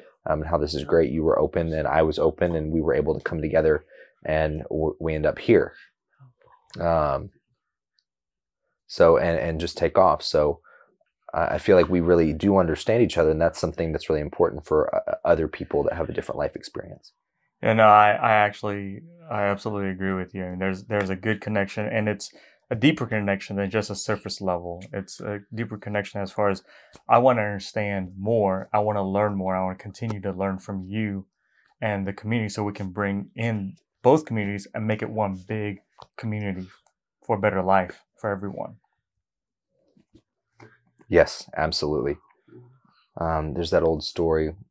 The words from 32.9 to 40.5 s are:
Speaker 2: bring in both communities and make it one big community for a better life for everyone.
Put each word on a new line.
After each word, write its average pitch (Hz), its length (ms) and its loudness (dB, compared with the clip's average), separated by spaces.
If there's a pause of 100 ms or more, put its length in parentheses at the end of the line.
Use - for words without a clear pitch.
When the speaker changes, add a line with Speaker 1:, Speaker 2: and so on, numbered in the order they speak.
Speaker 2:
bring 98 440 -4
in 107 400 -6 (280)
both 156 220 4
communities 101 480 -4
and 110 120 -6
make 107 160 -2
it 110 80 -6
one 104 380 -2
big 104 320 -6 (380)
community 101 500 -6 (580)
for 110 120 0
a - 20 -4
better 95 240 2
life 92 400 0 (160)
for 110 100 -4
everyone. 98 460 -8 (2250)